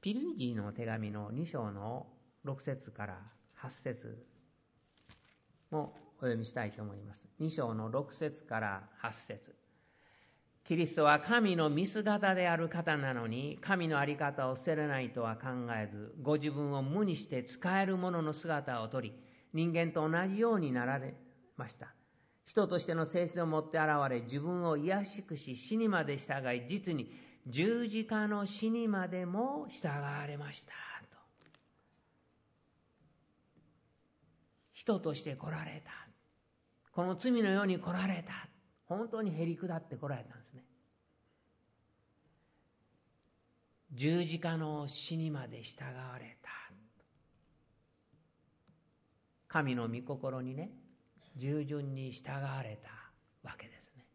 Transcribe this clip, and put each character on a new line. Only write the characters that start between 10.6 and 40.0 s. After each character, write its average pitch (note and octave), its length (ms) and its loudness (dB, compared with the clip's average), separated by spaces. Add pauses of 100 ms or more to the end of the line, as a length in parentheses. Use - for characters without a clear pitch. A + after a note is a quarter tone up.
キ E3 120 0
リ E3 100 4
ス E3 100 -2
ト D#3 80 8
は D3 160 10
神 G3 360 6
の D#3+ 120 6
見 D3+ 160 4
姿 G#3 500 4
で F3+ 140 4
あ E3+ 80 4
る E3 140 0
方 E3 260 2
な C3+ 160 0
の A#2 140 -2
に、 C3+ 340 -2
神 F3+ 280 2
の D3+ 100 4
あ C#3 60 6
り D3 120 0
方 C#3+ 340 2
を B2+ 60 0
捨 - 80 -10
て D#3+ 120 4
れ D3+ 100 2
な C#3 140 2
い B2 100 -2
と A#2+ 120 -2
は A2+ 140 0
考 C3+ 120 -6 (240)
え G#2+ 140 0
ず、 G#2 360 -10
ご D3 140 4
自 D3+ 140 0
分 C#3+ 220 0
を C3+ 100 2
無 E3 220 2
に F3+ 120 2
し - 100 -8
て B2 180 -2
使 F#3 360 0
え G3 40 4
る F#3+ 140 2
者 F3+ 240 2
の D#3 100 0
姿 C#3+ 500 -2
を A2+ 60 -4
と C3 120 -2
り、 B2+ 120 -6 (400)
人 E3 220 2
間 E3+ 180 4
と D#3 160 2
同 F3 200 2
じ G3 100 0
よ A3+ 160 6
う G3 60 4
に C#3+ 120 2
な B2 140 2
ら C3+ 120 0
れ C3+ 160 -6 (420)
ま A#2 120 -8
し - 60 -10
た。 - 200 -16 (500)
人 G3+ 240 4
と F3+ 100 2
し E3 80 -2
て E3+ 80 0
の E3 100 2
性 F3 220 2
質 E3+ 140 -2
を E3 60 2
持 D#3 140 2
っ D#3 100 -6
て D#3+ 80 2
現 D#3 100 4 (220)
れ、 B2 120 0
自 B2 180 -4
分 F3 240 0
を D#3+ 120 4
卑 F#3 280 2
し G3 180 -8
く D#3+ 140 -8
し、 C3 200 -8
死 G#3+ 200 -2
に A3+ 120 4
ま F3 160 4
で C#3 140 0
従 C3+ 380 0
い、 A#2+ 120 -4
実 F#3+ 260 -2
に B2+ 180 -4 (340)
十 G#3+ 420 2
字 A3 180 -2
架 G#3+ 220 2
の G#3 180 0
死 A3 240 -2
に A#3 180 2
ま F#3+ 200 2
で F3+ 180 -2
も B3+ 420 -2
従 - 200 -4
わ C#3+ 380 -2
れ D3 100 -6
ま C#3+ 160 -8
し - 120 -10
た - 80 -18 (380)
と。 - 80 -20 (3500)
人 - 280 2
と D3+ 140 0
し - 80 -6
て C#3 140 -6
来 D3+ 140 -6
ら D#3 140 -4
れ D3+ 200 -10
た。 - 80 -16 (1000)
こ F3 120 2
の F3+ 120 0
罪 B3 160 4 (100)
の G3+ 80 8
よ G3 120 6
う G3+ 40 4
に F#3 120 4
来 F3 140 -2
ら F#3 140 2
れ F#3 160 0
た。 - 260 -12 (380)
本 G#3+ 220 0
当 A3 140 -2
に E3 180 0
へ E3+ 60 4
り E3+ 100 0
下 E3 200 -2
っ E3 60 -4
て - 140 -10
来 C#3 120 -6